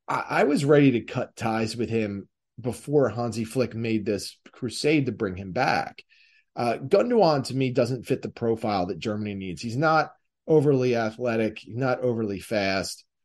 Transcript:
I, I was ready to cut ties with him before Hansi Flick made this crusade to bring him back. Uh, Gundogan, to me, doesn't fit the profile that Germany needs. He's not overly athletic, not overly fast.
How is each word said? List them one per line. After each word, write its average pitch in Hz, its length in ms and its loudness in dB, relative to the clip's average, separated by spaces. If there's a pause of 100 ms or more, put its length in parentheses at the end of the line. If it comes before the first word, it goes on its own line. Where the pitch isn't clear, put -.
I, 139 220 -4
I 160 140 2
was 247 220 2
ready 143 260 8
to 113 100 2
cut - 360 -6
ties 113 400 -2
with 110 120 -4
him 104 380 -4 (320)
before 127 480 0
Hansi 113 380 -4
Flick 117 280 -2
made 113 320 -2
this 101 320 -4 (140)
crusade 139 540 0
to 117 80 -4
bring 95 240 -4
him 95 160 -10
back. - 500 -2 (520)
Uh, 120 220 0
Gundogan, 190 680 2
to 123 100 -6
me, 131 160 0
doesn't 123 340 0
fit 131 160 -2
the 110 80 -8
profile 110 580 -2
that 92 120 -6
Germany 107 340 -4
needs. 95 280 -8
He's 117 160 -6
not 156 340 2 (340)
overly 135 500 4
athletic, 113 720 -2
not 123 360 -2
overly 113 380 -2
fast. 98 640 -2 (200)